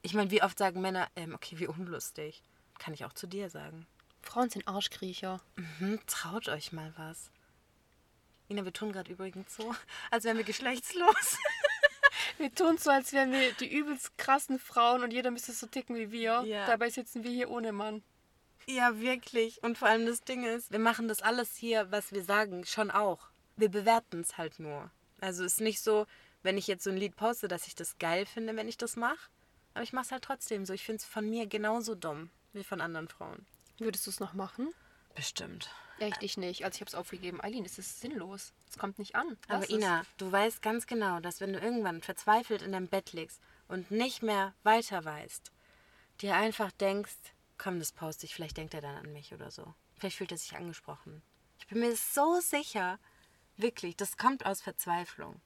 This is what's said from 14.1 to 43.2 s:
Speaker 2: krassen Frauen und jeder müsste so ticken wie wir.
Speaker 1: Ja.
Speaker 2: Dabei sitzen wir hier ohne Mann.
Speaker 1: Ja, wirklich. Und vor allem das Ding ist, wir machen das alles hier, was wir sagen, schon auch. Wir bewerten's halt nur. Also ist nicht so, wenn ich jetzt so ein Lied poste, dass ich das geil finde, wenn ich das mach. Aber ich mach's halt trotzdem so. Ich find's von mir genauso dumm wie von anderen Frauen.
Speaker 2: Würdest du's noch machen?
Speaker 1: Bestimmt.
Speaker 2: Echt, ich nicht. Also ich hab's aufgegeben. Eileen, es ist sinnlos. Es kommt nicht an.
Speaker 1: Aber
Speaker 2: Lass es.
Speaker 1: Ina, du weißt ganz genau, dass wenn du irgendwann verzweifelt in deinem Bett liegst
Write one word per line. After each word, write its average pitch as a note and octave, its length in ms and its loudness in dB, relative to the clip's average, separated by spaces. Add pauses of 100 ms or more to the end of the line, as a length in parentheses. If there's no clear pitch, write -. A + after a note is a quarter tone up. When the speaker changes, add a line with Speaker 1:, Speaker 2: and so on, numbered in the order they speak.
Speaker 2:
krassen C4+ 420 4
Frauen A#3+ 440 4
und A#3 80 -2
jeder B3 200 0
müsste A#3+ 220 -8
so A3+ 140 -8
ticken B3 280 -6
wie A3 160 -4
wir. A3+ 340 2
Speaker 1:
Ja. G#3 220 -2
Speaker 2:
Dabei A#3 220 4
sitzen A#3+ 340 -6
wir B3 80 -4
hier B3 180 0
ohne A3+ 220 -2
Mann. G#3+ 320 -4 (640)
Speaker 1:
Ja, B3 320 4
wirklich. A#3+ 640 0
Und A#3 140 0
vor A#3 100 4
allem A3+ 180 8
das A#3 160 0
Ding B3 220 -4
ist, A#3 280 -4
wir G#3 80 0
machen A#3 280 4
das G#3+ 140 -2
alles A#3 340 2
hier, A3 360 2
was G3+ 200 -2
wir G3 120 -2
sagen, G3 420 2
schon G#3 260 0
auch. G3 380 2 (280)
Wir G#3+ 120 6
bewerten's G3+ 680 4
halt D#3+ 220 -6
nur. D3+ 300 -8 (300)
Also F#3 240 -2
ist F#3 180 0
nicht A3 200 2
so, G#3+ 240 6 (380)
wenn F#3+ 140 4
ich F#3+ 100 -2
jetzt F#3+ 160 -2
so G3 60 0
ein F#3+ 80 0
Lied G3 180 -2
poste, A3+ 320 0
dass F3 200 -4
ich - 80 -14
das - 240 -8
geil F3 260 2
finde, A3+ 300 -4
wenn A3 120 -4
ich A3+ 100 -8
das A#3 180 -6
mach. A#3+ 340 -2 (440)
Aber A#3+ 100 -6
ich A#3 100 -8
mach's B3+ 180 -4
halt C4 120 -6
trotzdem G#3+ 420 -4
so. F#3 80 -6
Ich G3 100 -8
find's A3 220 -6
von G#3+ 240 -4
mir A3+ 180 -2
genauso A3 480 -2
dumm E3 340 -6 (240)
wie G3+ 100 -10
von F#3 180 -6
anderen E3 260 -4
Frauen. - 380 -14 (340)
Speaker 2:
Würdest A3 280 -2
du's G3 120 -8
noch F#3+ 140 -6
machen? A3+ 400 -6 (420)
Speaker 1:
Bestimmt. - 540 -8 (300)
Speaker 2:
Echt, G#3 240 -2
ich G3 140 -4
nicht. F3+ 280 -4
Also F#3 120 -4
ich - 40 -10
hab's - 140 -12
aufgegeben. F3 460 -8
Eileen, G#3 240 -6
es - 120 -12
ist - 220 -12
sinnlos. G3 540 -8 (140)
Es - 100 -16
kommt G3 200 -6
nicht G3+ 180 -10
an. B3+ 220 -2 (120)
Speaker 1:
Aber G3+ 100 0
Speaker 2:
Lass F#3+ 60 0
es. - 60 -8
Speaker 1:
Ina, F#3 320 2 (140)
du F#3+ 140 -4
weißt G#3 300 4
ganz A3+ 260 0
genau, G3+ 320 0
dass F3 220 -8
wenn G3 120 -2
du F3 60 -2
irgendwann G3+ 420 0
verzweifelt G#3+ 600 2
in F#3+ 100 -6
deinem F#3 160 -2
Bett F#3+ 240 0
liegst - 280 -10 (280)